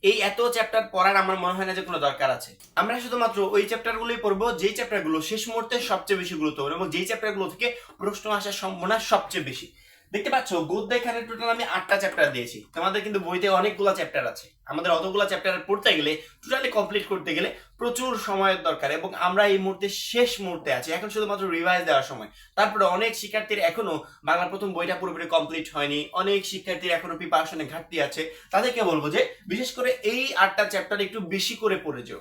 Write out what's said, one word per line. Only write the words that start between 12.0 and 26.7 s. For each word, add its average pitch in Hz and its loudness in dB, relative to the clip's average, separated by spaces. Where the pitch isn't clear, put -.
চ্যাপ্টার 160 2
দিয়েছি। 120 -6
তোমাদের 190 0
কিন্তু 202 -2
বইতে 180 0
অনেকগুলো 196 2
চ্যাপ্টার - -2
আছে, - -16
আমাদের 170 -2
অতগুলো 190 2
চ্যাপ্টার 185 -2
পড়তে 202 2
গেলে, 147 0
টোটালি 262 -2
কমপ্লিট 202 0
করতে 170 -4
গেলে 170 0
প্রচুর 240 -2
সময়ের 190 2
দরকার, 143 0
এবং 185 -6
আমরা 190 4
এই 196 4
মুহূর্তে 190 -2
শেষ 240 4
মুহূর্তে 160 -4
আছি, 120 -6
এখন 208 -6
শুধুমাত্র 202 -2
রিভাইজ 175 2
দেওয়ার 135 4
সময়। 113 -12
তারপরে 202 4
অনেক 226 0
শিক্ষার্থীর 208 -2
এখনো 202 -2
বাংলা 175 4
প্রথম 196 -4
বইটা 175 -2
পুরোপুরি 165 -6
কমপ্লিট 160 0
হয়নি, 147 0
অনেক 196 2
শিক্ষার্থীর 180 -2